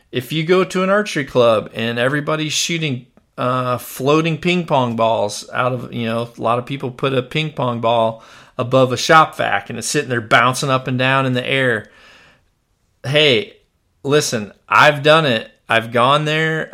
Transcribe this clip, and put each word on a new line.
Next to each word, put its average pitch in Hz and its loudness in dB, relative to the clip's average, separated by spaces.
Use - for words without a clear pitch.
If - -6
you 156 -2
go 185 2
to 185 -2
an 190 0
archery 202 -2
club 113 2
and 117 -4
everybody's 147 -2
shooting, 156 -4
uh, 123 -2
floating 156 0
ping 175 -2
pong 123 0
balls 113 -2
out 127 -2
of, 123 -10
you 120 -6
know, 117 -6
a - -16
lot 117 0
of 123 -8
people 135 -8
put 135 -4
a 127 0
ping 156 -6
pong 120 -4
ball 113 0
above 127 2
a 117 -2
shop 160 4
vac 107 -2
and 120 -10
it's 110 -8
sitting 143 -2
there 117 -2
bouncing 123 2
up 131 0
and 127 -2
down 131 2
in 131 0
the 123 -2
air. 127 0
Hey, 139 2
listen, 135 -2
I've 139 4
done 156 6
it. 113 -2
I've 117 0
gone 139 2
there, 160 -2